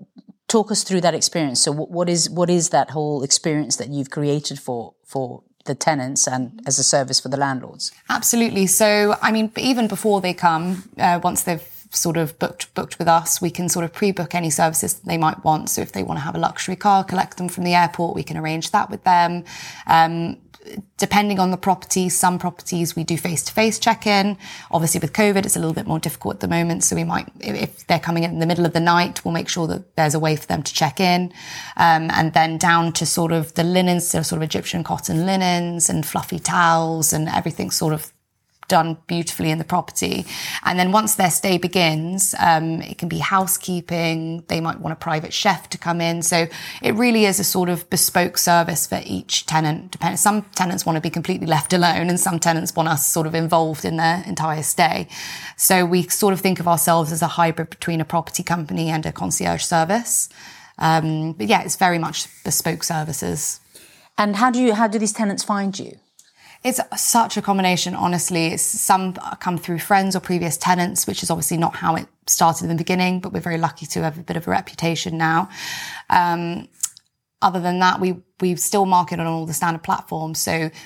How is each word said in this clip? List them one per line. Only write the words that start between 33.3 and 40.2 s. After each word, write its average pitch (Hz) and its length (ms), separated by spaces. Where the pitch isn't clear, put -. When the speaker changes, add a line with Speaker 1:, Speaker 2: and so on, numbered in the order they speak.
Speaker 2:
of 160 220
the 170 100
linens, 180 460
so 165 140
sort 165 160
of 160 40
Egyptian 165 420
cotton 170 420
linens 175 640
and 156 160
fluffy 165 320
towels 165 760
and 156 160
everything - 420
sort 156 220
of 151 180
done 165 300
beautifully 170 440
in 156 80
the 160 60
property. - 600